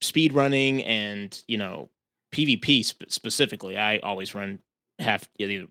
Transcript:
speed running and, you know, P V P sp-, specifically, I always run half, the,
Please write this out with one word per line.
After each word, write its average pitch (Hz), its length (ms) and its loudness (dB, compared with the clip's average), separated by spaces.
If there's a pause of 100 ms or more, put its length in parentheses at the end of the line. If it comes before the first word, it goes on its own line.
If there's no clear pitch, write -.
speed 156 320 4
running 135 520 4
and, 104 640 -4
you 113 120 -2
know, 90 300 -8 (440)
P 151 140 0
V 127 100 4
P 123 280 4
sp-, - 240 -8
specifically, 101 680 -2
I 107 220 0
always 95 360 -6
run 98 260 -8 (380)
half, 104 300 -2 (100)
the, 98 320 -4